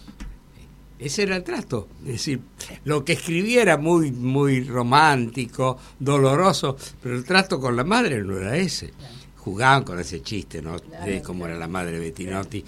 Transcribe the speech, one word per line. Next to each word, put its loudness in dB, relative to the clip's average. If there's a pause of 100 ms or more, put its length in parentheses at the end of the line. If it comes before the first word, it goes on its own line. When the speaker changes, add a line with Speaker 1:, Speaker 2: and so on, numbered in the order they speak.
(1000)
Speaker 1:
Ese -4
era 0
el -4
trato, -6 (140)
es -8
decir, -4 (440)
lo 0
que 0
escribía 2
era 6
muy, 4
muy 2
romántico, 2 (200)
doloroso, 4 (260)
pero -4
el -6
trato 2
con 0
la 0
madre 0
no -4
era -2
ese. -2
Speaker 2:
Claro. -20 (240)
Speaker 1:
Jugaban 4
con -6
ese -8
chiste, -8
¿no? -8
Speaker 2:
Claro, -14
Speaker 1:
De -2
cómo -8
Speaker 2:
claro. -6
Speaker 1:
era -8
la -8
madre -4
Bettinotti, -8